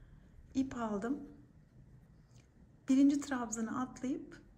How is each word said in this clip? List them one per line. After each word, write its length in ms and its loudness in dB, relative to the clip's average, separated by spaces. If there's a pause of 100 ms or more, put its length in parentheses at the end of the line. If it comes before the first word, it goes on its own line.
(560)
İp 200 0
aldım. 440 -2 (1700)
Birinci 320 8
trabzanı 600 -4
atlayıp 600 -6 (180)